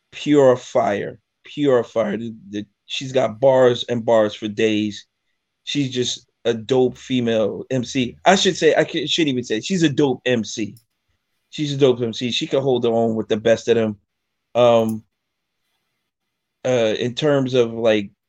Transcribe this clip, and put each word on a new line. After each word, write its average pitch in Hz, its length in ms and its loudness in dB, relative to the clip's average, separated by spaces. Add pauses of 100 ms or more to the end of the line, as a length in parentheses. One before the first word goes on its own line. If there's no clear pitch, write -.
(120)
Pure 139 460 4
fire, 107 640 -4 (240)
pure 131 400 0
fire. 104 340 -4
The, 113 180 -10 (140)
the, 104 160 -8 (200)
she's 131 260 -10
got 113 280 -2
bars 131 500 4
and 120 160 -4
bars 110 280 2
for 110 140 -10
days. 107 580 -2 (600)
She's 139 260 -4
just 123 360 -6 (180)
a 117 80 0
dope 127 440 0
female 113 720 -2
M 127 140 -4
C. 127 420 -6
I 180 100 6
should 190 220 0
say, 151 180 2
I 156 100 2
can, 151 200 -6
shouldn't 151 280 -2
even 123 100 -4
say, 110 180 -4
she's 185 220 -2
a 156 60 2
dope 131 360 0
M 120 180 0
C. - 340 -10 (760)
She's 147 220 -6
a 135 40 -6
dope 127 240 4
M 113 120 -4
C. 123 180 -6
She 160 160 -6
can 135 160 0
hold 123 220 0
her 117 40 2
own 113 260 0
with 107 120 -4
the 113 100 -2
best 110 300 0
of 117 80 4
them. 110 220 0 (580)
Um, 113 480 2 (1600)
uh, 117 320 0
in 117 160 -4
terms 139 400 0
of, 117 200 2
like, 110 380 0 (180)